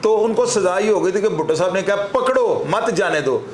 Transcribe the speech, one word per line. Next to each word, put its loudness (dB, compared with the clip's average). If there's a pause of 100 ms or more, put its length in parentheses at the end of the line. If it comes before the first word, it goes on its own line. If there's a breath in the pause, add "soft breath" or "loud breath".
तो 2
उनको 2
सजा 0
ही 0
हो 4
गई 0
थी 0
कि 0
भुट्टो 0
साहब 0
ने 0
कहा, 0 (180)
पकड़ो 0
मत 0
जाने 0
दो। 0 (120)